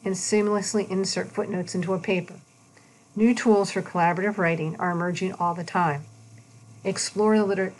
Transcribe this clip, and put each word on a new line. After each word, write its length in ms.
and 100
seamlessly 720
insert 400
footnotes 460
into 200
a 40
paper. 360
New 180
tools 360
for 120
collaborative 560
writing 400
are 120
emerging 420
all 220
the 100
time. 400
Explore 540
the 60
liter-, 360